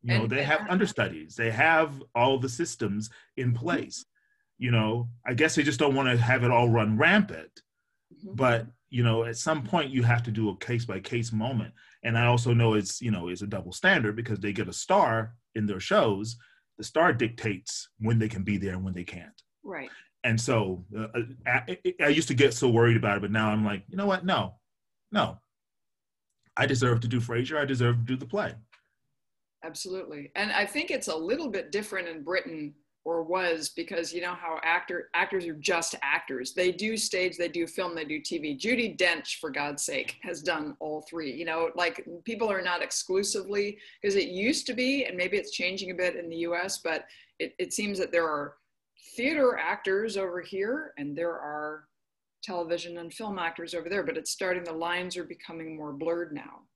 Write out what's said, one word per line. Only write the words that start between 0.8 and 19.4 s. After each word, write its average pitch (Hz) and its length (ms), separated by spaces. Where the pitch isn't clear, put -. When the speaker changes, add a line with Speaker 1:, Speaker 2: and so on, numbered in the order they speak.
Speaker 1:
they 113 140
have 151 520
all 127 240
the 127 100
systems 107 640
in 127 160
Speaker 2:
Mm-hmm. 117 60
Speaker 1:
place. - 480
You 123 140
know, 117 400
I 127 80
guess 151 200
they - 80
just 147 160
don't 143 160
wanna 131 220
have 120 280
it 123 60
all 120 200
run 110 260
rampant, 151 640
Speaker 2:
Mm-hmm. - 220
Speaker 1:
but, 117 320
you 123 140
know, 113 200
at 117 120
some 156 260
point 143 300
you 127 100
have 120 220
to 120 80
do 107 160
a 92 80
case-by-case 117 720
moment. 110 440
And 117 120
I 117 100
also 120 280
know 117 200
it's, 101 280
you 120 80
know, 87 180
it's 90 140
a 101 40
double 95 260
standard 127 440
because 110 240
they 101 120
get 95 160
a - 40
star 117 640
in 107 120
their 101 120
shows. 117 580
The 107 60
star 170 280
dictates 117 840
when 113 200
they 110 100
can 98 160
be 101 120
there 95 180
and 92 100
when 92 100
they 90 100
can't. - 380